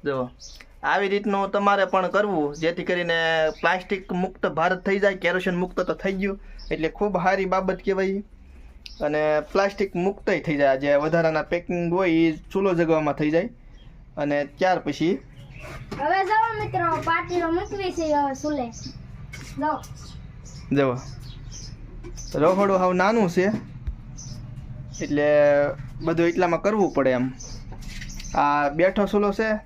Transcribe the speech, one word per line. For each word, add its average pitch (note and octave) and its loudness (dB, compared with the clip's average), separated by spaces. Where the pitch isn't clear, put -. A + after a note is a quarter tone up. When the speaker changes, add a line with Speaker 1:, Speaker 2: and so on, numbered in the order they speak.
Speaker 1:
જુઓ, C3 -2
આવી F3+ 2
રીતનું G3 0
તમારે G3+ 4
પણ F#3 2
કરવું, E3+ 0
જેથી E3 -2
કરીને F3 0
પ્લાસ્ટિક F#3 0
મુક્ત F#3 -4
ભારત F3+ 0
થઈ G3 2
જાય. G3 2
કેરોસીન F3+ 0
મુક્ત F3+ -2
તો F3+ -2
થઈ G3 -4
ગયું, G3 -4
એટલે D#3+ -2
ખૂબ G3+ -2
સારી F#3+ 2
બાબત F#3 0
કહેવાય. F#3+ 0
અને D3+ 2
પ્લાસ્ટિક G3 -2
મુક્તય F#3 0
થઈ D3 -2
જાય. C3+ 4
જે C#3+ 2
વધારાના D#3 2
પેકિંગ F3 -2
હોય F#3 2
એ E3 4
ચૂલો G3 0
જગવામાં D#3+ 2
થઈ D3+ 0
જાય. F3+ 2
અને C#3+ 0
ત્યાર F#3 2
પછી D#3 0
Speaker 2:
હવે F#4 2
જુઓ G#4+ 2
મિત્રો, E4+ 0
પાટીલો E4+ 0
મૂકવી G4 -2
છે D#4+ 0
હવે C#4+ 2
ચૂલે. C4+ -4
જુઓ. D4+ -2
Speaker 1:
જુઓ, C3+ 2
રહોડું F#3 4
હાવ F#3 2
નાનું F#3+ 4
છે, F#3 2
એટલે D3 0
બધું E3 2
એટલામાં E3+ 2
કરવું G3 2
પડે C3 4
એમ. B2+ 2
આ C#3+ 2
બેઠો F#3+ 2
સૂલો G3+ 2
છે A3 0